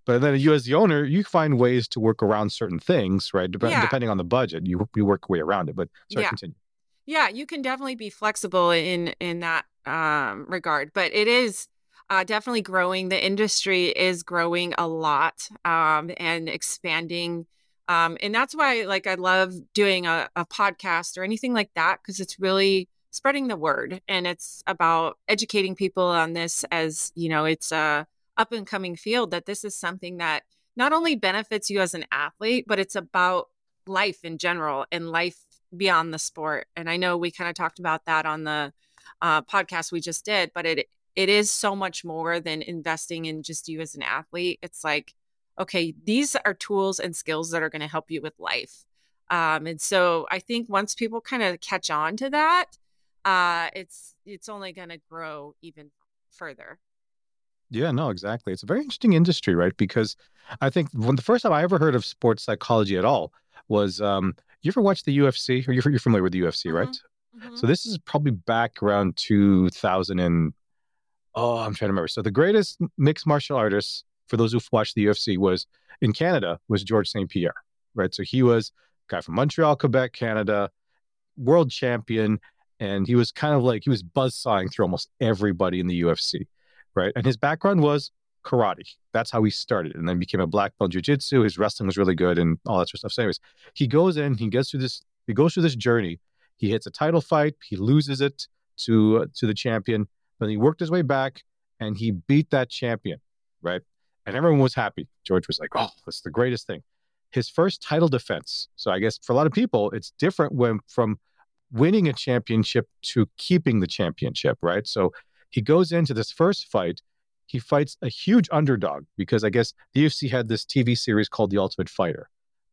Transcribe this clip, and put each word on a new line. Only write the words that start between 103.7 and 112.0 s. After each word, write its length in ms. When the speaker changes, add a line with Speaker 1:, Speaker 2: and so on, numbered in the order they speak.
Speaker 1:
And 100
everyone 240
was 140
happy. 340
George 240
was 120
like, 140
"Oh, 160
that's 160
the 80
greatest 380
thing." 160
His 180
first 320
title 280
defense. 640
So 160
I 80
guess 240
for 80
a 60
lot 100
of 60
people, 380
it's 280
different 340
when, 340
from 300
winning 380